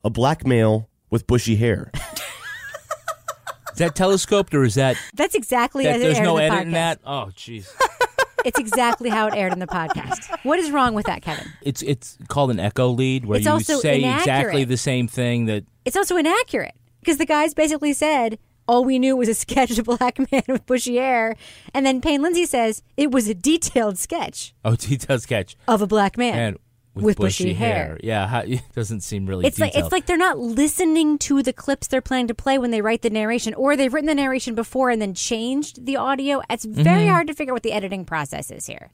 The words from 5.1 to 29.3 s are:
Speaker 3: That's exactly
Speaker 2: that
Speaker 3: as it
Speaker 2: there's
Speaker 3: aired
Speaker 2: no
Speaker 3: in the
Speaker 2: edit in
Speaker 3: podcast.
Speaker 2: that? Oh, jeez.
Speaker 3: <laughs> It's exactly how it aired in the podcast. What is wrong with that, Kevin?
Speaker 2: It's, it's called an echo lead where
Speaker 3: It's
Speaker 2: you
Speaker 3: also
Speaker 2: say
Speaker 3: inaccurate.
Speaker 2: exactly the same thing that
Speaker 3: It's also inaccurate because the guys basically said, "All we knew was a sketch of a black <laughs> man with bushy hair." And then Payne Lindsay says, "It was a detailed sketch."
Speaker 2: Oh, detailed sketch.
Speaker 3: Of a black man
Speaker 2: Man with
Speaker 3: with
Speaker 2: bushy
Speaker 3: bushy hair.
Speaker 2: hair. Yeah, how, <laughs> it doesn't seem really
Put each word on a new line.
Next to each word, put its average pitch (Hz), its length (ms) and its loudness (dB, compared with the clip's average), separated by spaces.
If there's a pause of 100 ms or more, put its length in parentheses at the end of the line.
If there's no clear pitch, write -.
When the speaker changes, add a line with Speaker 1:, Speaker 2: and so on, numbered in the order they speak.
Speaker 3:
That's 339 200 0
exactly 262 500 0
Speaker 2:
that - 120 2
Speaker 3:
as 240 40 0
it 247 40 2
Speaker 2:
there's - 140 2
Speaker 3:
aired - 80 2
Speaker 2:
no 165 120 4
Speaker 3:
in 156 100 4
the 160 60 2
Speaker 2:
edit - 140 -2
in - 0 -
Speaker 3:
podcast. 165 60 -2
Speaker 2:
that? 165 300 0
Oh, 127 300 -6
jeez. 110 380 -14
Speaker 3:
<laughs> - 160 0 (560)
It's 247 160 0
exactly 240 480 0
how 214 200 0
it 208 60 -2
aired 185 200 0
in 180 40 -4
the 180 80 -6
podcast. 190 640 -6 (160)
What 302 140 2
is 320 120 -2
wrong 262 220 2
with 208 140 -4
that, - 160 -4
Kevin? 156 240 -8 (160)
Speaker 2:
It's, 139 180 -4
it's - 380 -4 (100)
called 139 220 2
an 101 100 -2
echo 127 300 2
lead 131 340 0
where 104 140 0
Speaker 3:
It's 104 80 2
Speaker 2:
you 302 60 4
Speaker 3:
also 302 280 0
Speaker 2:
say 151 200 2
Speaker 3:
inaccurate. 277 200 0
Speaker 2:
exactly 151 440 2
the 123 120 0
same 127 320 0
thing 120 380 0
that 104 180 -2 (220)
Speaker 3:
It's 262 100 -2
also 370 220 2
inaccurate 320 560 0 (260)
because 320 160 2
the 311 80 0
guys 302 300 2
basically 302 400 0
said, 254 440 0 (300)
"All 247 160 6
we 262 140 2
knew 262 180 4
was 240 140 2
a 214 40 0
sketch - 440 0
of 226 100 -4
a 233 80 2
black 247 220 0
<laughs> 269 120 -2
man 262 160 2
with 262 200 -2
bushy 247 300 0
hair." 240 400 0 (360)
And 269 140 2
then 262 160 2
Payne 294 180 2
Lindsay 349 240 2
says, 226 380 0 (160)
"It 285 140 2
was 240 160 2
a 220 60 -2
detailed 226 640 0
sketch." - 640 -8
Speaker 2:
Oh, 117 140 2
detailed 131 460 -2
sketch. 104 340 -4 (100)
Speaker 3:
Of 220 140 4
a 208 60 0
black 202 320 2
man 240 180 0
Speaker 2:
Man 113 200 -2 (380)
with 101 100 -4
Speaker 3:
with 104 120 4
Speaker 2:
bushy 101 300 0
Speaker 3:
bushy 95 80 0
hair. 226 200 0
Speaker 2:
hair. 147 300 -6
Yeah, 107 240 0
how, 120 120 -2
<laughs> - 60 -8
it 123 140 -4 (120)
doesn't 107 280 -6
seem 98 260 -6
really 92 220 -2